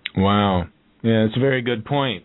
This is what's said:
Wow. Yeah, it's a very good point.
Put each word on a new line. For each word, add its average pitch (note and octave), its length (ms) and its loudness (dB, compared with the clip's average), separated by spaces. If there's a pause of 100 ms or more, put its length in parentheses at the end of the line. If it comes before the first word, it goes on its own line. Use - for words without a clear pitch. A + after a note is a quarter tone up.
(160)
Wow. G2 520 2 (340)
Yeah, A2+ 220 2
it's A2 120 -2
a B2 40 0
very C3 220 0
good A#2 220 -4
point. C3+ 400 -4